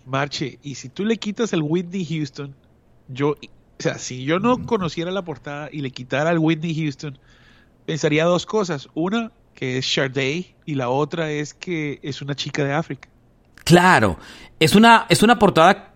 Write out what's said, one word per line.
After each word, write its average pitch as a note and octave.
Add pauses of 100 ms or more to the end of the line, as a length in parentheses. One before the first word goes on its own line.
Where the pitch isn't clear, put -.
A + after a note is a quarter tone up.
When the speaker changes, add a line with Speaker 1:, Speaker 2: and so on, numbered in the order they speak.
Speaker 1:
Marche, C3+
y C#3
si C3+
tú F#3
le A3
quitas G#3
el E3
Whitney F3
Houston, C#3+ (580)
yo, C#3+
o - (460)
sea, D#3
si B2+
yo D#3
no A#3+
conociera F3
la F#3+
portada D3
y D3+
le C3
quitara C#3
el E3+
Whitney D#3+
Houston, D3 (640)
pensaría D#3
dos F3
cosas. F3
Una, A3 (200)
que B2+
es -
Sade, C#3 (100)
y D3
la B2
otra D3+
es D3
que D#3
es C#3+
una C#3
chica C#3+
de C#3
África. D3+ (560)
Speaker 2:
Claro, D#3+ (440)
es D#3+
una, A3+
es F3
una A#3
portada F#3